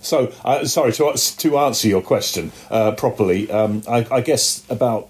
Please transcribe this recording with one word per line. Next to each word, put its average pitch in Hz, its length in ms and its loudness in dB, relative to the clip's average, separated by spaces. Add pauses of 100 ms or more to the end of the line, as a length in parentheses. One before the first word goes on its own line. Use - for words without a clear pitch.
So, 135 320 0 (120)
uh, 135 200 0
sorry, 127 300 2
to, 147 180 2 (260)
to 147 200 2
answer 135 280 0
your 95 160 2
question, 92 480 -2 (200)
uh, 110 200 2
properly, 104 640 0
um, 107 360 0
I, 117 220 0
I 131 100 2
guess - 480 -2
about 113 420 -2